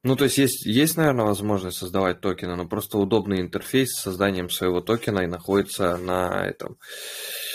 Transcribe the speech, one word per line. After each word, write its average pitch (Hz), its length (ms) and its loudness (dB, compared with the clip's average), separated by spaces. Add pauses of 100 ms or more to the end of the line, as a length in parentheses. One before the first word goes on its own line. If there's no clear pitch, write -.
Ну, 127 120 4
то 135 100 2
есть 123 120 2
есть, 135 280 2
есть, 147 320 2
наверное, 135 280 4
возможность 98 520 0
создавать 92 440 0
токены, 90 340 -4
но 87 120 -6
просто 104 300 -4
удобный 98 440 2
интерфейс 123 520 0
с - 80 -6
созданием 92 480 -2
своего 90 320 0
токена 110 400 0
и 90 60 0
находится 90 720 0
на 90 480 0
этом, - 320 -8 (760)